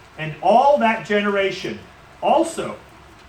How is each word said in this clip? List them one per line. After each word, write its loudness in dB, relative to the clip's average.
And -8
all 4
that 0
generation -2
also 0